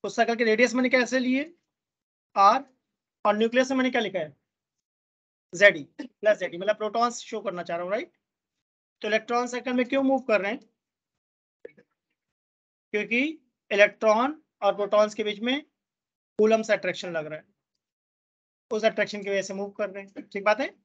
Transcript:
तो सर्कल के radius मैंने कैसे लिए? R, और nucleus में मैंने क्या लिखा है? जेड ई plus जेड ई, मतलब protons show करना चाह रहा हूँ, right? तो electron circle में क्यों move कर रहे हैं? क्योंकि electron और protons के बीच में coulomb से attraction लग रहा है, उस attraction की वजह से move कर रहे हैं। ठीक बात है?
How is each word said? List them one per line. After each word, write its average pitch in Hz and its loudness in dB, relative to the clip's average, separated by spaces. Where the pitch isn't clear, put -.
तो 214 -6
सर्कल 226 0
के 240 0
radius 220 2
मैंने 254 0
कैसे 247 0
लिए? 262 -2
R, 214 6
और 208 2
nucleus 247 2
में 269 -2
मैंने 254 0
क्या 247 0
लिखा 190 -6
है? 156 -8
जेड 185 6
ई 147 -10
plus 214 0
जेड 170 -6
ई, 170 -10
मतलब 202 -2
protons 226 -2
show 220 -10
करना 185 -8
चाह 170 -8
रहा 175 -6
हूँ, 185 -6
right? 277 -6
तो 220 -6
electron 226 0
circle 247 -6
में 247 2
क्यों 269 0
move 269 2
कर 208 2
रहे 196 -4
हैं? 269 -10
क्योंकि 214 -2
electron 220 2
और 196 2
protons 208 0
के 220 -6
बीच 208 -6
में 254 -2
coulomb 220 4
से 220 0
attraction 185 -4
लग 156 -6
रहा 135 -12
है, - -20
उस 214 -4
attraction 208 0
की 196 -8
वजह 196 0
से 196 -10
move 202 -8
कर 202 -6
रहे 196 -14
हैं। - -20
ठीक 202 -10
बात 214 2
है? 320 -6